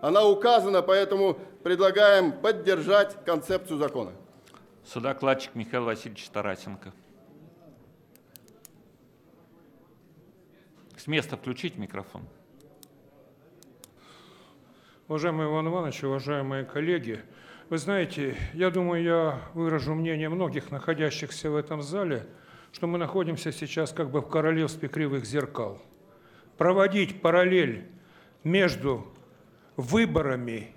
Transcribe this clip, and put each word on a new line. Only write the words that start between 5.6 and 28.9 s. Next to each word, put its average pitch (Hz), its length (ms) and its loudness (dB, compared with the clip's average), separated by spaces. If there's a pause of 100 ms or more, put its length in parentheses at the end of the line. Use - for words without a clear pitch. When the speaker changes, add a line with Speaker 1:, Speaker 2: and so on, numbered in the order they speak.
Speaker 2:
Васильевич 113 440 -8
Тарасенко. 98 640 -8 (4000)
С - 120 -16
места 147 280 -4
включить 123 400 -10
микрофон. - 460 -12 (2750)
Speaker 3:
Уважаемый 156 400 -2
Иван 156 180 -2
Иванович, 165 380 -4
уважаемые 135 600 -4
коллеги, 139 560 -4 (480)
вы 160 100 -4
знаете, 151 580 -2 (180)
я 180 160 2
думаю, 175 320 0
я 160 380 0 (140)
выражу 160 400 -2
мнение 160 340 -2
многих 160 420 -4
находящихся 151 800 -4
в 147 60 -2
этом 151 260 -6
зале, 151 420 -4 (460)
что - 160 -6
мы 170 120 -2
находимся 165 520 -4
сейчас 156 400 -4
как 147 220 -4
бы 143 80 0
в - 80 -8
королевстве 156 600 0
кривых 143 360 -2
зеркал. 120 580 -6 (720)
Проводить 190 640 2
параллель 175 680 2 (560)
между 139 600 0 (720)